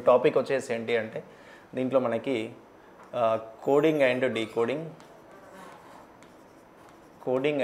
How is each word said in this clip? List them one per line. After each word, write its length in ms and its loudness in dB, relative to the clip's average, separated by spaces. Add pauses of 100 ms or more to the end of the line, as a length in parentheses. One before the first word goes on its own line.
టాపిక్ 320 6
వచ్చేసి 360 -4
ఏంటి 260 -4
అంటే, 180 -8 (560)
దీంట్లో 300 0
మనకి, 300 -2 (840)
ఆ, 200 2 (280)
coding 400 4
and 160 0 (140)
decoding, 440 -2 (2500)
coding 360 0